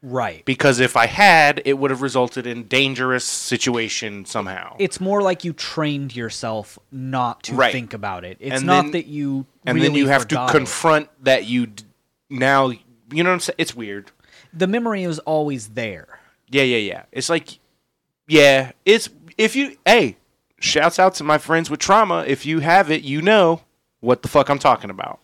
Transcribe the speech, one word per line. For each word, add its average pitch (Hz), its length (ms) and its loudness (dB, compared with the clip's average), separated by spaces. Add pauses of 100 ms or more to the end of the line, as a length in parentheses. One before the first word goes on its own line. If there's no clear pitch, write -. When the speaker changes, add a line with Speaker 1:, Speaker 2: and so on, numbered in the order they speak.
Speaker 1:
Right. 123 440 -6
Speaker 2:
Because 135 340 2
if 127 180 2
I 117 80 4
had, 156 600 4
it 139 80 2
would 139 180 -2
have 131 100 -4
resulted 127 460 -2
in 120 160 -10
dangerous 131 640 0
situation 113 1000 -6
somehow. 95 540 -10
Speaker 1:
It's 190 200 -4
more 196 220 -2
like 185 220 -2
you 170 100 -6
trained 143 640 -6
yourself 113 640 -10 (120)
not 131 520 -6
to - 120 -10
Speaker 2:
Right. 123 160 4
Speaker 1:
think 117 220 -8
about 98 300 -10
it. 92 160 -16
It's 131 180 -6
Speaker 2:
And 135 80 -4
Speaker 1:
not 180 200 4
Speaker 2:
then, 151 80 -8
Speaker 1:
that 170 140 -4
you 139 380 -6 (200)
Speaker 2:
and 127 140 -2
then 160 120 2
Speaker 1:
really 147 80 0
Speaker 2:
you 139 80 2
have 135 220 2
to 156 60 -2
Speaker 1:
forgot 127 140 -2
it. 131 80 0
Speaker 2:
confront 151 520 0 (140)
that 131 220 2
you 123 220 -2
d-, 107 160 -20 (460)
now, 135 400 2
you 127 540 -8
know 180 60 2
what 185 40 2
I'm 175 60 -2
saying? - 200 -8
It's 160 160 -4
weird. 101 360 -14 (420)
Speaker 1:
The 170 140 -2
memory 214 360 -4
is 165 160 -4
always 147 500 -4
there. 107 500 -10 (300)
Speaker 2:
Yeah, 135 140 2
yeah, 123 140 0
yeah. 92 340 -6
It's - 180 -8
like, - 280 -4 (680)
yeah, 139 440 6 (140)
it's, 220 240 2 (280)
if 220 180 0
you, 269 300 -6
hey, 180 300 4 (440)
shouts 156 400 0
out 185 160 4
to - 80 -8
my 151 160 2
friends 165 320 -2
with 151 80 -6
trauma. 190 480 2
If 135 180 -4
you 160 140 0
have 165 320 4
it, 160 120 -2
you 143 180 -4
know 180 400 4 (380)
what 123 220 0
the - 80 -8
fuck 139 200 2
I'm 143 100 2
talking 120 320 2
about. - 320 -12